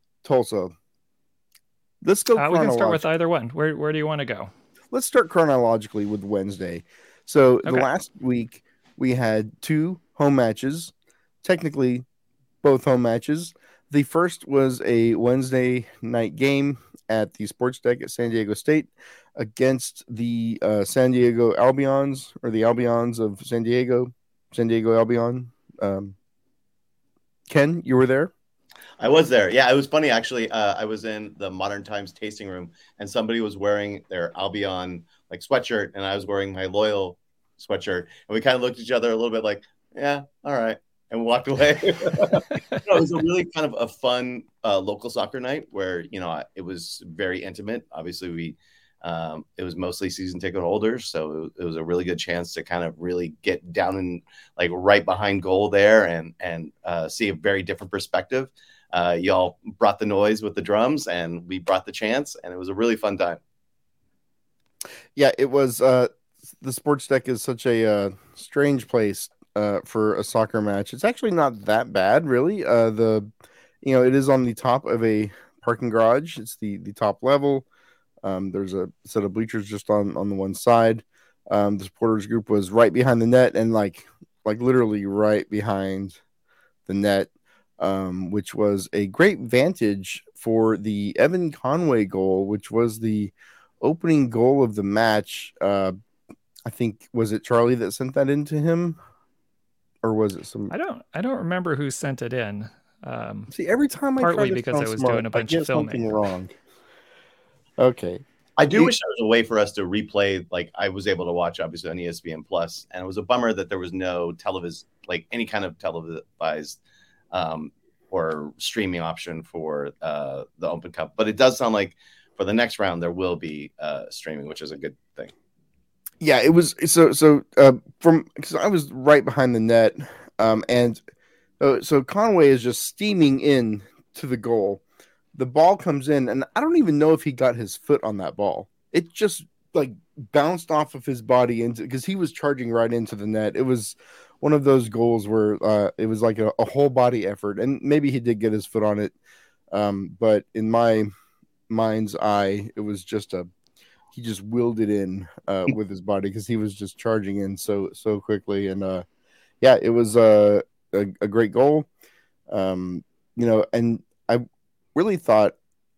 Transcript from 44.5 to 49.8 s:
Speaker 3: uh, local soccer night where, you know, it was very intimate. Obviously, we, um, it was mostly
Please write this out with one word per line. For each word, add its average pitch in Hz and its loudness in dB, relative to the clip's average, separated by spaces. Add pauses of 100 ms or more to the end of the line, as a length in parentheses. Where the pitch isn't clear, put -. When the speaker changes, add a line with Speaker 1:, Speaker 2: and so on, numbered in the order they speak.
Speaker 3:
uh, 101 2
local 104 -8
soccer 113 -6
night 135 -8
where, 92 -6
you 92 -12
know, 82 -8 (120)
it 95 -14
was 87 -12
very 92 -6
intimate. 101 -10
Obviously, 87 -12
we, 82 -10 (480)
um, 82 -8 (120)
it 95 -10
was 90 -10
mostly 90 -6